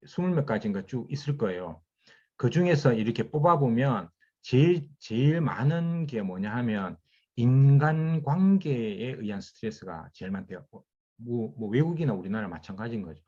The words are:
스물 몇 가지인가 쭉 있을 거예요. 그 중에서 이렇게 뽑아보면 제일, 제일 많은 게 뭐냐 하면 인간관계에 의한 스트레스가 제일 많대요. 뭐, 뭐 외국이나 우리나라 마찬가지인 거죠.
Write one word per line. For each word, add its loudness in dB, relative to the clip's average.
스물 -2
몇 2
가지인가 -4
쭉 -8
있을 -4
거예요. -4
그 0
중에서 4
이렇게 -2
뽑아보면 2
제일, 4
제일 0
많은 -2
게 -6
뭐냐 -4
하면 -4
인간관계에 4
의한 -8
스트레스가 -12
제일 -12
많대요. -10
뭐, -10
뭐 -8
외국이나 0
우리나라 -4
마찬가지인 -10
거죠. -14